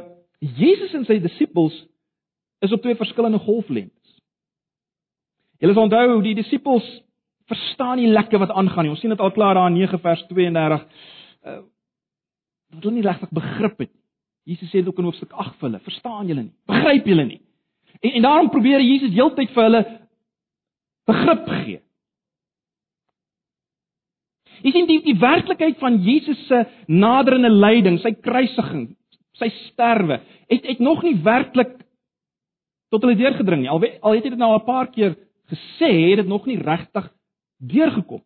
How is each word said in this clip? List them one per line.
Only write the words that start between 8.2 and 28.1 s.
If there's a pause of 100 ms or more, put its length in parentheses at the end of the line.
wat
aangaan
nie.
Ons
sien
dit
al
klaar
daar
in
nege
vers
tweeëndertig,
uh, (1120)
dat
hulle
nie
regtig
begrip
het. (560)
Jesus
sê
dit
ook
in
hoofstuk
agt
vir
hulle,
"Verstaan
julle
nie? (140)
Begryp
julle
nie?" (600)
En,
en
daarom
probeer
Jesus
heeltyd
vir
hulle (1200)
begrip (160)
gee. (2750)
Jy
sien,
die,
die
werklikheid
van
Jesus
se (260)
naderende
lyding,
sy (100)